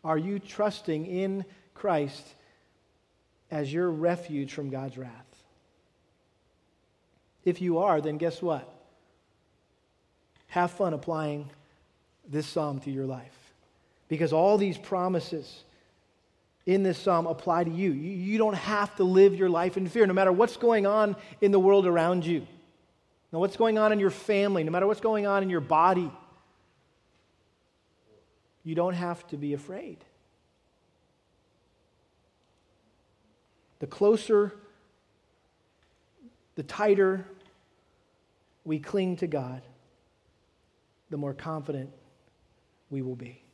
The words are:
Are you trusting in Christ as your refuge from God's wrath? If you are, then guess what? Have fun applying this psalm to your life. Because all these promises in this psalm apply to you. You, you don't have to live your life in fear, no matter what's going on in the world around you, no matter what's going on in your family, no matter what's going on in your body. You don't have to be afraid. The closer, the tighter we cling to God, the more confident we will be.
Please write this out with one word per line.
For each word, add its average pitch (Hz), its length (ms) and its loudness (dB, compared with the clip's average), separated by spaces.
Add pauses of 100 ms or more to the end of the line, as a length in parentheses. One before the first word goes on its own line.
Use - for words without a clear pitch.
Are 160 140 0
you 196 220 -4
trusting 196 640 -4
in 190 400 -4 (280)
Christ 147 500 -2 (1300)
as 147 220 -6
your 175 180 -2
refuge 160 640 -4
from 143 160 -8
God's 131 280 -10
wrath? 127 140 -14 (2250)
If 175 180 -2
you 170 180 0
are, 180 220 2
then 151 160 -4
guess 165 240 -4
what? 156 300 -4 (1800)
Have 175 240 -2
fun 175 220 -2
applying 147 560 -6 (760)
this 147 180 -4
psalm 147 360 -4
to 143 100 -10
your 135 140 -6
life. 131 320 -12 (680)
Because 160 260 -2
all 190 240 4
these 190 200 0
promises 180 880 -4 (1000)
in 196 180 2
this 185 140 0
psalm 170 280 2
apply 170 380 -2
to 165 80 -4
you. 175 200 -2
You, 151 200 -4
you 196 260 -4
don't 214 180 2
have 202 420 -2
to 196 60 2
live 190 320 8
your 185 140 2
life 175 280 0
in 190 100 -2
fear, 214 180 4
no 185 80 2
matter 190 180 4
what's 226 260 2
going 226 280 4
on 208 300 2 (240)
in 202 120 4
the 202 80 6
world 196 280 6
around 170 380 2
you, 165 140 0
no 117 60 -10 (920)
matter - 20 -4
what's 190 180 -2
going 226 200 2
on 214 140 4
in 208 80 2
your 196 120 2
family, 196 520 0
no 156 80 -2
matter 180 160 2
what's 208 140 0
going 214 240 0
on 196 180 2
in 190 60 -2
your 170 120 0
body. 165 500 4 (2500)
You 160 120 -8
don't 175 180 0
have 175 340 -4
to 147 100 -10
be 143 160 -4
afraid. 185 440 -12 (3750)
The 147 80 -8
closer, 208 640 2 (2000)
the 160 80 -10
tighter 196 600 2 (1400)
we 156 140 -4
cling 185 400 -2
to 175 100 -4
God, 131 360 -6 (1500)
the 156 80 -8
more 143 160 -6
confident 143 560 -8 (1040)
we 139 100 -6
will 127 140 -6
be. 123 260 -18 (120)